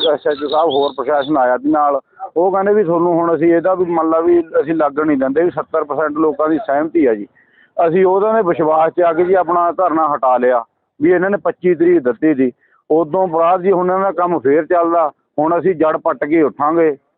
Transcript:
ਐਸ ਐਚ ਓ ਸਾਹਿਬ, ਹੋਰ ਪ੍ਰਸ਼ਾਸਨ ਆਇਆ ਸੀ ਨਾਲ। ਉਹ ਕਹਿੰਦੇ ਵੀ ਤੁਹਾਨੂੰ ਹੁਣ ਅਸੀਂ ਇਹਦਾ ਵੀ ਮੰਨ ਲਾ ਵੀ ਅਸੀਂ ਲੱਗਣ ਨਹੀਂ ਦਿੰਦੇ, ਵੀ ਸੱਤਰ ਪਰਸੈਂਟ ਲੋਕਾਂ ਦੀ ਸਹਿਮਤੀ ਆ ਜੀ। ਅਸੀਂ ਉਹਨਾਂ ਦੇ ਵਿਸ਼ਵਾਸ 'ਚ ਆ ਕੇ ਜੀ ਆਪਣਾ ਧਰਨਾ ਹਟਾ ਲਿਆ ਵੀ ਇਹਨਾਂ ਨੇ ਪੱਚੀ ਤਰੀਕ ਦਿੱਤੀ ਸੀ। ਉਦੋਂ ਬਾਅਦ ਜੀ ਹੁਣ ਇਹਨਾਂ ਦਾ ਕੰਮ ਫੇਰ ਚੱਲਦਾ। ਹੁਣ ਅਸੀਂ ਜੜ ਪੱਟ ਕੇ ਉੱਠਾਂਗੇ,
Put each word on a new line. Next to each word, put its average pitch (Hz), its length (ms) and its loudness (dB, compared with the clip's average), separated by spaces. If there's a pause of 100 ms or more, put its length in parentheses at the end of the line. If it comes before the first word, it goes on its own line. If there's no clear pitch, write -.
(140)
ਐਸ 147 140 -4
ਐਚ 147 160 -4
ਓ 147 40 -6
ਸਾਹਿਬ, 156 220 0
ਹੋਰ 139 280 0
ਪ੍ਰਸ਼ਾਸਨ 143 400 -2
ਆਇਆ 127 200 2
ਸੀ 139 140 -2
ਨਾਲ। 147 280 0 (380)
ਉਹ 180 140 0
ਕਹਿੰਦੇ 196 220 0
ਵੀ 208 100 2
ਤੁਹਾਨੂੰ 170 300 0
ਹੁਣ 170 220 0
ਅਸੀਂ 170 180 2
ਇਹਦਾ 175 220 0
ਵੀ 180 100 -2
ਮੰਨ 165 240 -2
ਲਾ 160 100 2
ਵੀ 175 200 2
ਅਸੀਂ 165 340 -2
ਲੱਗਣ 151 320 -2
ਨਹੀਂ 151 120 0
ਦਿੰਦੇ, 135 260 0
ਵੀ 175 80 0
ਸੱਤਰ 151 320 -6
ਪਰਸੈਂਟ 147 280 -4
ਲੋਕਾਂ 156 380 -2
ਦੀ 160 80 0
ਸਹਿਮਤੀ 151 480 -2
ਆ 113 100 2
ਜੀ। 104 120 -12 (600)
ਅਸੀਂ 185 180 2
ਉਹਨਾਂ 196 280 2
ਦੇ 226 140 2
ਵਿਸ਼ਵਾਸ 160 440 0
'ਚ 175 100 -2
ਆ 170 120 2
ਕੇ 170 100 0
ਜੀ 180 100 2
ਆਪਣਾ 175 380 2
ਧਰਨਾ 160 440 0
ਹਟਾ 127 220 2
ਲਿਆ 123 260 2 (380)
ਵੀ 170 100 2
ਇਹਨਾਂ 180 180 2
ਨੇ 202 80 -2
ਪੱਚੀ 175 380 -2
ਤਰੀਕ 170 240 2
ਦਿੱਤੀ 131 360 0
ਸੀ। 127 160 0 (400)
ਉਦੋਂ 165 360 0
ਬਾਅਦ 170 340 0
ਜੀ 190 100 0
ਹੁਣ 180 140 0
ਇਹਨਾਂ 185 140 0
ਦਾ 196 120 -2
ਕੰਮ 175 280 -2
ਫੇਰ 143 260 0
ਚੱਲਦਾ। 170 460 0 (280)
ਹੁਣ 165 200 0
ਅਸੀਂ 175 160 -2
ਜੜ 156 220 0
ਪੱਟ 156 280 -4
ਕੇ 160 160 2
ਉੱਠਾਂਗੇ, 151 560 0 (200)